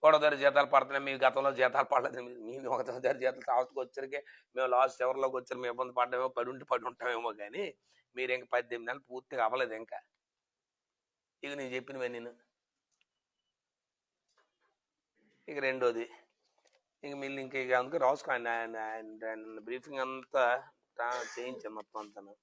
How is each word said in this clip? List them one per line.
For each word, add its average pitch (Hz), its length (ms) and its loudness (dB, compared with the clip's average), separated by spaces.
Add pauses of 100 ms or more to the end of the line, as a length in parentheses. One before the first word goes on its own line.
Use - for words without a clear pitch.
ఒకటో 156 180 10
తారీఖు 147 220 4
జీతాలు 143 280 6
పడుతున్నాయి, 139 360 4
మీ 139 40 -2 (120)
గతంలో 135 340 6
జీతాలు 131 340 4
పడలేదు. 127 360 0
మీ, 123 40 -12 (140)
మీ 113 80 -8 (200)
ఒకటో 123 300 -4
తారీఖు 131 200 2
జీతాలు 127 260 -2
తాగుతూ 127 320 0
వచ్చరికే 135 380 -8 (360)
మేము 131 180 2
లాస్ట్ 127 260 4
చివరిలోకి 131 380 0
వచ్చారు, 123 260 -8
మేము 123 100 -2
ఇబ్బంది 123 260 -4
పడ్డామేమో, 123 380 0
పడి 120 140 -2
ఉంటే 135 200 -12
పడి 120 180 0
ఉంటామేమో, 117 420 -4 (100)
కానీ 123 240 -8 (500)
మీరు 127 220 -2
ఇంక 127 160 -10
పద్దెనిమిది 120 360 -2
నెలలు 135 200 -6
పూర్తిగా 127 380 -4
అవ్వలేదు. 120 340 -2
ఇంకా - 180 -12 (1400)
ఇక 143 160 -8
నేను 131 160 -6
చెప్పినవే 127 400 -6
నేను 117 160 -10 (3250)
ఇక 151 100 -6 (100)
రెండోది, 123 400 2 (960)
ఇంక 143 180 -10
మీరు 139 240 -6
ఇంక 131 100 -8 (100)
ఇక 127 160 4
అందుకే 143 240 -2
రాసుకో-, 139 300 2
ఆయన, 120 120 -2 (140)
ఆయన, 113 160 -6 (160)
ఆయన, 110 180 -10 (180)
ఆయన 110 380 -10
బ్రీఫింగ్ 131 380 -6
అంతా 131 420 0 (520)
తా-, 120 360 -4
చేయించాను 120 440 -8
మొత్తం 107 260 -12
అంతా. 101 140 -20 (240)